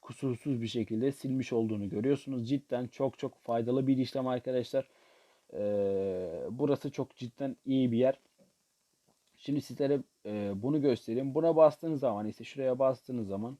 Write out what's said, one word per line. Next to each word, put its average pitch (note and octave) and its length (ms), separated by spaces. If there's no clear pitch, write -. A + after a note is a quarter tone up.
kusursuz B2+ 600
bir A2+ 60
şekilde A2+ 440
silmiş C3 420
olduğunu A2 360
görüyorsunuz. B2+ 600
Cidden B2+ 380
çok C3+ 320
çok C3 180
faydalı A#2+ 500
bir C3+ 100
işlem B2+ 300
arkadaşlar. B2+ 600
Ee, G2 960
burası C#3 420
çok - 240
cidden B2+ 500
iyi C3 260
bir A2+ 60
yer. B2+ 220
Şimdi C#3+ 240
sizlere, C#3 420
e, G#2 360
bunu C#3+ 200
göstereyim. C3 540
Buna D#3+ 200
bastığınız D#3 440
zaman G#2+ 280
ise G#2+ 160
şuraya C3 360
bastığınız B2+ 480
zaman A2 320